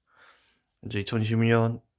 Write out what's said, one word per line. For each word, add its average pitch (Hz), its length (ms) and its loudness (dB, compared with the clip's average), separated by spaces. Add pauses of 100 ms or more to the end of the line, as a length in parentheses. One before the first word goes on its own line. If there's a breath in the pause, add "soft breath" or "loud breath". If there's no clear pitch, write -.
(880 soft breath)
이제 110 120 -8
이천이십이 113 480 0
년, 117 340 2 (180)